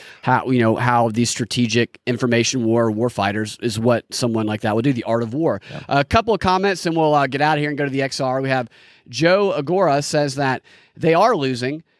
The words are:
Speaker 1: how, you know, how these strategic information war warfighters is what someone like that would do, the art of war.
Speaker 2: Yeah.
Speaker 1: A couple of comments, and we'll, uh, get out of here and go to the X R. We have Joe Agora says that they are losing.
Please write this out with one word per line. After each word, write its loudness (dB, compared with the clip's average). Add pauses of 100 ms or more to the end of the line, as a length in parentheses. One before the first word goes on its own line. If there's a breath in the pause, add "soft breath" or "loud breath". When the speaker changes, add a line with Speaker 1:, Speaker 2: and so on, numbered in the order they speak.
(240 loud breath)
Speaker 1:
how, 2
you 2
know, 4
how 2
these 0
strategic -2
information 0
war 2
warfighters -2
is -2
what 0
someone -2
like -4
that 0
would 0
do, 2
the -6
art -2
of -6
war. -2
Speaker 2:
Yeah. -14
Speaker 1:
A 2
couple 0
of 0
comments, 0
and 0
we'll, 2
uh, 4
get -4
out 2
of -2
here -2
and -6
go -2
to -4
the -2
X -4
R. -2
We -2
have 0 (400 soft breath)
Joe 2
Agora 0
says -2
that -2 (340 soft breath)
they 2
are 4
losing. -2 (160)